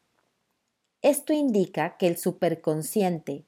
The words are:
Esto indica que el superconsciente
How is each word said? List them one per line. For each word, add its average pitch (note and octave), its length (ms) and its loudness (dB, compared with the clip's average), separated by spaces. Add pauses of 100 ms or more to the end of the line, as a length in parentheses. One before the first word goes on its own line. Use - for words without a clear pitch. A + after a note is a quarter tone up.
(1000)
Esto C#4+ 320 2
indica G3+ 640 0
que F#3+ 100 0
el E3+ 120 0
superconsciente E3 1300 -2